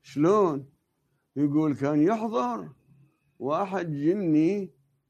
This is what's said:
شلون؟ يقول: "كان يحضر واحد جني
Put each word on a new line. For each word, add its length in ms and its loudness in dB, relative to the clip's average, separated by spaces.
شلون؟ 680 0
يقول: 400 0
"كان 260 0
يحضر 680 -2
واحد 520 -4
جني 800 0